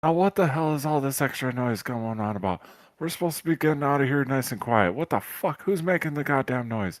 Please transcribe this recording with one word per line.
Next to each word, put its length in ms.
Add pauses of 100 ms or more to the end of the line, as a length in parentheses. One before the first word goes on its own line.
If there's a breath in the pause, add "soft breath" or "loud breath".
Now 120
what 240
the 100
hell 300
is 100
all 140
this 200
extra 320
noise 300
going 380
on 160
about? 260 (380 loud breath)
We're 80
supposed 300
to 60
be 120
getting 260
out 180
of 60
here 180
nice 280
and 80
quiet. 340
What 160
the 80
fuck? 440
Who's 200
making 320
the 80
goddamn 460
noise? 320